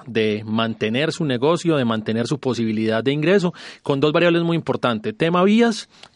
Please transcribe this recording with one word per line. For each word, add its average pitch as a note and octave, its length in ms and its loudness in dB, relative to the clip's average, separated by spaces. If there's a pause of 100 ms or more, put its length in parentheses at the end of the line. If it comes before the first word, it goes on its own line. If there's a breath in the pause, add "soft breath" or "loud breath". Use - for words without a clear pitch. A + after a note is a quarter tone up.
de A2 360 0
mantener A2+ 680 -2
su - 120 -4
negocio, D3+ 520 0
de C3 80 0
mantener A2 420 -2
su - 140 -4
posibilidad A2 640 -2
de C3+ 80 0
ingreso, E3+ 420 2 (300 loud breath)
con C#3 160 0
dos D3+ 120 2
variables E3+ 300 2
muy E3+ 140 0
importantes, A2+ 600 -2
tema F3 280 2
vías A3 440 2 (280 loud breath)